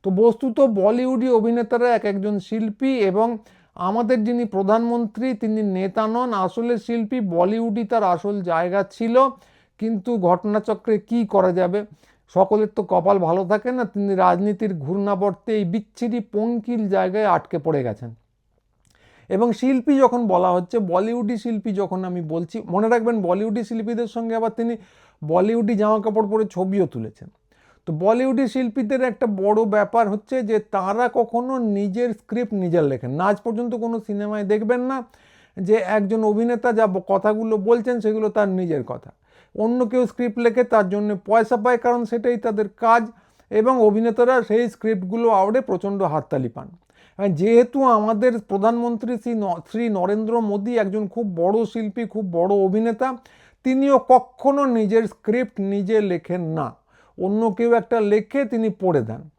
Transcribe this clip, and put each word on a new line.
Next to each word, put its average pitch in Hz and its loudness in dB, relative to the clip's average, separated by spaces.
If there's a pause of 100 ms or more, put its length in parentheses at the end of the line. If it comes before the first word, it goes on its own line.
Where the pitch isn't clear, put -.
তো 196 -2
বস্তুত 226 2
বলিউডি 247 2
অভিনেতারা 233 2
এক 226 2
একজন 202 -2
শিল্পী, 226 -2
এবং 214 0 (360)
আমাদের 214 -2
যিনি 240 -2
প্রধানমন্ত্রী 226 -2
তিনি 214 -2
নেতা 196 -2
নন, 240 -2
আসলে 214 -2
শিল্পী। 233 -4
বলিউডই 208 0
তার 226 0
আসল 196 -2
জায়গা 175 -2
ছিল, 240 2 (500)
কিন্তু 226 -4
ঘটনাচক্রে 208 0
কি 226 -2
করা 185 2
যাবে, 185 0 (420)
সকলের 208 2
তো 214 -6
কপাল 185 2
ভালো 180 0
থাকে 214 -2
না। 254 -2
তিনি 202 -4
রাজনীতির 190 0
ঘূর্ণাবর্তে 196 -4
এই 214 0
বিচ্ছিরি 220 -4
পঙ্কিল 220 -4
জায়গায় 190 0
আটকে 170 0
পড়ে 147 -2
গেছেন। 113 -8 (1120)
এবং 220 2
শিল্পী 262 2
যখন 240 4
বলা 180 4
হচ্ছে, 180 -2
বলিউডি 214 0
শিল্পী 220 -4
যখন 185 -4
আমি 180 -6
বলছি, 165 -6
মনে 202 0
রাখবেন 233 2
বলিউডি 202 -2
শিল্পীদের 226 -4
সঙ্গে 226 -6
আবার 226 -2
তিনি 233 -4 (480)
বলিউডি 208 2
জামাকাপড় 214 0
পরে 220 0
ছবিও 190 -2
তুলেছেন। - -12 (580)
তো 170 -6
বলিউডি 233 0
শিল্পীদের 247 -2
একটা 247 -2
বড় 208 0
ব্যাপার 208 2
হচ্ছে 214 -4
যে 214 0
তারা 208 -2
কখনো 247 -2
নিজের 214 -2
স্ক্রিপ্ট 220 -6
নিজের 175 0
লেখেন 131 -2
না। 156 -4
আজ 202 2
পর্যন্ত 233 -6
কোনো 226 -4
সিনেমায় 208 -6
দেখবেন 214 0
না 262 -4 (540)
যে 190 2
একজন 214 0
অভিনেতা 233 0
যা 220 4
ব-, 190 -2
কথাগুলো 214 0
বলছেন 233 0
সেগুলো 214 0
তার 208 0
নিজের 175 -2
কথা। 123 -12 (480)
অন্য 240 0
কেউ 247 0
স্ক্রিপ্ট 240 -4
লেখে, 233 2
তার 214 4
জন্য 208 -2
পয়সা 226 4
পায়, 233 2
কারণ 240 0
সেটাই 233 -2
তাদের 214 -2
কাজ, 233 2 (400)
এবং 233 2
অভিনেতারা 226 4
সেই 226 0
স্ক্রিপ্টগুলো 220 -2
আওড়ে 214 4
প্রচণ্ড 196 -4
হাততালি 147 -2
পান। 131 -14 (500)
আর 202 0
যেহেতু 233 4
আমাদের 226 4
প্রধানমন্ত্রী 233 -2
শ্রী 233 -6
ন-, 190 -4 (100)
শ্রী 233 -2
নরেন্দ্র 214 0
মোদী 214 -2
একজন 202 -2
খুব 226 -6 (100)
বড় 202 2
শিল্পী, 220 -6
খুব 214 -8
বড় 175 2
অভিনেতা, 220 0 (480)
তিনিও 269 4
কখনো 269 4
নিজের 226 2
স্ক্রিপ্ট 233 -4
নিজে 202 0
লেখেন 180 -2
না, 160 -4 (440)
অন্য 214 0
কেউ 233 0
একটা 233 2
লেখে 214 0
তিনি 220 -2
পড়ে 180 0
দেন। 113 -10